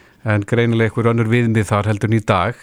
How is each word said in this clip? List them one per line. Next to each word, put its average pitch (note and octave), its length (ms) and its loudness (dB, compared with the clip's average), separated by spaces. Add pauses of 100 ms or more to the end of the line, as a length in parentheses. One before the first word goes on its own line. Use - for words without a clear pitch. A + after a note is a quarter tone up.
(240)
en G#2 180 0
greinilega A#2 480 0
einhver A#2 220 -2
önnur A2+ 160 0
viðmið A2+ 360 0
þar G2+ 220 -2
heldur G#2+ 240 -2
en A2+ 100 2
í G#2 40 -6
dag, G2 380 0